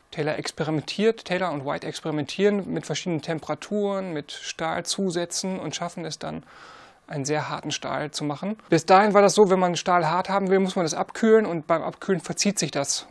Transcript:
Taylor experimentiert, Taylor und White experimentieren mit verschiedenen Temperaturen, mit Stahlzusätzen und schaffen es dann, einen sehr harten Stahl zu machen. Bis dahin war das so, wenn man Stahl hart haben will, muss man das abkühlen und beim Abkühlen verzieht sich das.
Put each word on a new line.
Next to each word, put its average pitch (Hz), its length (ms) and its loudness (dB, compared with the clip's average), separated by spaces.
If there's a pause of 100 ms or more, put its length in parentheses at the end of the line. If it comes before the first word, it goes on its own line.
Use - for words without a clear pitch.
(100)
Taylor 147 280 -4
experimentiert, 170 880 -2
Taylor 180 260 -2
und 139 140 -6
White 156 200 -6
experimentieren 165 840 -2
mit 160 140 -6
verschiedenen 160 340 -4
Temperaturen, 190 920 -4
mit 147 180 -10
Stahlzusätzen 175 1300 -4
und - 160 -8
schaffen 175 320 -8
es 151 120 -10
dann, 156 240 -8 (640)
einen 147 180 -6
sehr 147 240 -2
harten 151 240 -6
Stahl 143 400 -6
zu - 100 -6
machen. 151 340 -4 (120)
Bis 165 180 4
dahin 196 280 8
war 202 80 8
das 196 120 6
so, 208 160 6
wenn 190 80 6
man 180 160 2
Stahl 175 340 2
hart 175 200 0
haben 196 200 0
will, 190 120 6
muss 185 160 0
man 185 80 0
das 151 100 -2
abkühlen 220 500 4
und 170 220 -4
beim 160 160 2
Abkühlen 180 380 -2
verzieht - 360 -2
sich 151 140 -2
das. - 400 -4